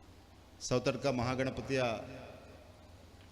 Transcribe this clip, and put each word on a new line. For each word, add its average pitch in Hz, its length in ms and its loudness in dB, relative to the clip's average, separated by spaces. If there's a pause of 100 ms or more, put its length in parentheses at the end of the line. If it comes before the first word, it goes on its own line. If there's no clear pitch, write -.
(600)
ಸೌತಡ್ಕ 127 440 2
ಮಹಾಗಣಪತಿಯ 127 760 2 (1500)